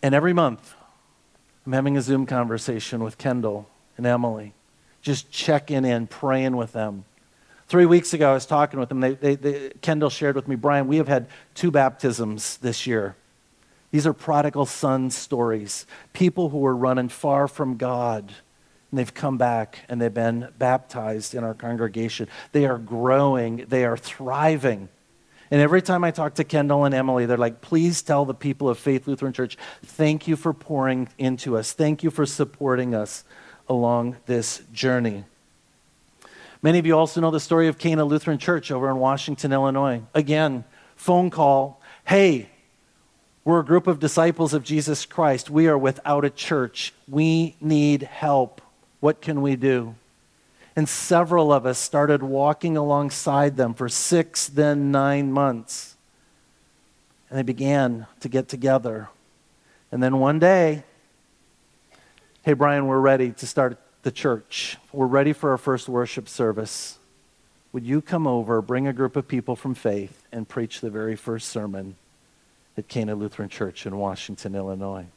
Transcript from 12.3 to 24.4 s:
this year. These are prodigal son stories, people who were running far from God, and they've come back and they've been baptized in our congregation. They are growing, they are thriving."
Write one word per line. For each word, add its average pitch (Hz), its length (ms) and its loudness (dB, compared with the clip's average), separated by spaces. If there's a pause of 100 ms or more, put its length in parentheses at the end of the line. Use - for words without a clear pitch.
this 120 240 -4
year. 104 280 -2 (760)
These 151 160 2
are 156 80 2
prodigal 147 500 0
son 131 460 -2
stories, 113 760 -4 (300)
people 180 340 2
who 143 120 -4
were 135 140 2
running 127 360 0
far 139 360 0
from 135 300 -4
God, 120 560 -4 (580)
and 139 80 -4
they've 123 140 -4
come 135 240 -4
back 117 500 -2
and 120 140 -6
they've 117 140 0
been 117 340 -2 (100)
baptized 120 760 -4
in 120 100 -6
our 113 80 -4
congregation. 113 720 -6 (260)
They 143 120 4
are 131 140 0
growing, 120 920 0
they 127 160 2
are 120 140 -2
thriving." 131 920 -2 (640)